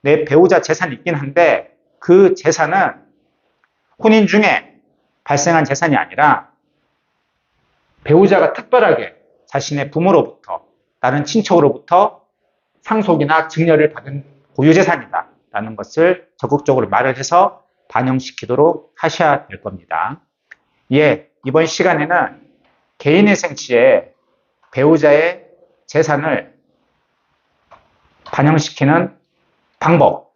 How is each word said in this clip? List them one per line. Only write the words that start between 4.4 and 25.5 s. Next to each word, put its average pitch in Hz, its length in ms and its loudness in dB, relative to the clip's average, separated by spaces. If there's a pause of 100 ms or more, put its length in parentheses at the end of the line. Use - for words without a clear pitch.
발생한 156 420 0
재산이 139 300 -2
아니라 127 540 0 (1500)
배우자가 180 500 2
특별하게 175 600 -2 (320)
자신의 143 440 -6
부모로부터, 160 760 -2 (340)
다른 139 260 -2
친척으로부터 175 920 0 (640)
상속이나 160 680 -2
증여를 156 440 0
받은 135 340 -14 (300)
고유재산이다라는 135 1200 -2
것을 160 520 -2 (100)
적극적으로 131 520 -2
말을 123 280 -2
해서 175 460 -2 (260)
반영시키도록 131 1080 -2
하셔야 156 500 -2
될 98 140 -20
겁니다. 92 600 -10 (720)
예, 143 380 0 (160)
이번 156 200 0
시간에는 165 760 -2 (560)
개인회생 175 580 0
시에 123 580 0 (580)
배우자의 151 760 0 (420)